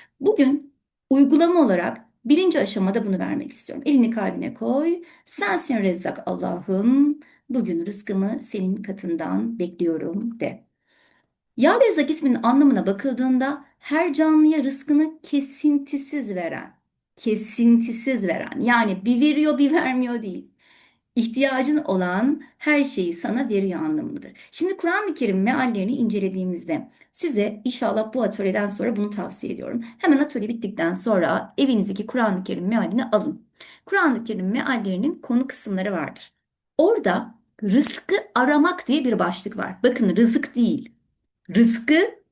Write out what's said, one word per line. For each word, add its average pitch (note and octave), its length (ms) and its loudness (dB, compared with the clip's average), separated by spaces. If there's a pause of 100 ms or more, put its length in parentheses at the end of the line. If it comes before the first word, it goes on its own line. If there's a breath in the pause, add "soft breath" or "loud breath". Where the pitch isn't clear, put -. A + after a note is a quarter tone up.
(200 loud breath)
Bugün C#4+ 540 2 (360)
uygulama D#4+ 520 6
olarak G3+ 440 0 (200)
birinci D#4 340 4
aşamada G3+ 460 0
bunu F#3+ 140 -2
vermek - 320 -4
istiyorum. - 360 -10
Elini B3+ 220 6
kalbine F#3 440 -4
koy. D4 500 -2 (220 loud breath)
"Sensin F4 520 -2
Rezzak F3+ 480 -2
Allah'ım. F#3+ 920 0 (300 loud breath)
Bugün F#3+ 360 -2
rızkımı G3+ 540 -4 (100)
senin F#3+ 260 -4
katından F#3+ 840 -6
bekliyorum." F3 800 -4
de. - 240 -8 (920)
Ya F4 220 4
Rezzak E4 300 4
isminin B3+ 340 0
anlamına B3+ 420 4
bakıldığında B3+ 800 0 (140 loud breath)
her D#4+ 340 0
canlıya D#4 500 4
rızkını D4 600 0
kesintisiz C#4 1080 -2
veren, E3+ 440 -8 (420)
kesintisiz A#3 1080 0
veren, - 360 -4
yani A3 460 2
bir A#3+ 160 2
veriyor D4+ 360 2
bir C#4 140 4
vermiyor B3+ 500 0
değil. F#3 260 -10 (680 soft breath)
İhtiyacın C4 600 0
olan G3 640 0 (160 loud breath)
her D4 260 2
şeyi F#3 300 -2
sana A#3+ 360 -4
veriyor G3 300 -2
anlamındadır. D#3 520 -6 (200 loud breath)
Şimdi F#4+ 260 -4
Kur'an-ı F#4 360 -2
Kerim F#3+ 300 0
meallerini A3+ 480 0
incelediğimizde F#3 960 -4 (220 soft breath)
size G#3+ 540 -4
inşallah A3 480 -2
bu B3+ 100 -2
atölyeden G3+ 440 -2
sonra G3+ 280 -4
bunu G#3 140 -2
tavsiye - 440 -8
ediyorum. - 300 -8 (140 loud breath)
Hemen D4+ 200 4
atölye C4 300 -2
bittikten F#3+ 460 -4
sonra F#3 640 0
evinizdeki G#3 500 0
Kur'an-ı G#3 360 -2
Kerim F3 240 -6
mealini G#3+ 380 0
alın. F#3+ 400 -2 (400 loud breath)
Kur'an-ı E4 380 2
Kerim F#3 280 -4
meallerinin A3+ 600 -2
konu B3+ 340 -2
kısımları G3 440 -4
vardır. - 400 -8 (460)
Orada E4 580 2 (280)
rızkı A#3+ 520 2 (200)
aramak D4 520 2
diye C4+ 180 0
bir G#3+ 140 0
başlık F#3 380 -4
var. - 260 -8
Bakın G#3 320 2
rızık A#3 400 4
değil, G3 340 0 (680)
rızkı A#3 600 4 (160)